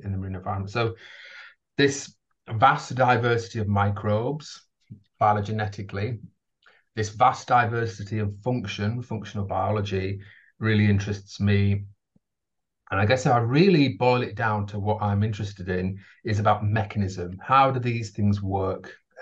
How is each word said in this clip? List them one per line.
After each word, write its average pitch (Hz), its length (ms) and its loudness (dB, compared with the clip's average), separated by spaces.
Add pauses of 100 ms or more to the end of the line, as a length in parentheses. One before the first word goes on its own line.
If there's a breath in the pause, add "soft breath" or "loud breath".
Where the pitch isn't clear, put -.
in 101 80 -6
the 95 60 -4
marine 95 180 -6
environment. 98 360 -6
So 113 240 -2 (840 loud breath)
this 139 360 0 (360)
vast 131 460 2
diversity 120 640 2
of 101 100 -2
microbes, 104 920 -2 (600)
phylogenetically, 107 960 -2 (760 soft breath)
this 107 140 -2
vast 123 380 2
diversity 113 720 0
of 101 240 -4
function, 120 580 -4
functional 104 440 -8
biology, 98 720 -2 (400 loud breath)
really 107 260 4
interests 101 540 0
me. 101 460 2 (1080)
And 98 100 0
I 110 40 2
guess 131 200 2
if 143 60 4
I 120 80 4
really 139 580 4
boil 123 240 2
it 117 140 -6
down 107 320 -2
to 107 120 -8
what 104 220 -2
I'm 104 220 0
interested 104 460 -6
in 95 280 -2 (260 loud breath)
is 107 160 0
about 107 240 2
mechanism. 95 800 -2
How 135 300 4
do 123 80 -2
these 117 320 -4
things 101 320 2
work? 95 500 -4 (280)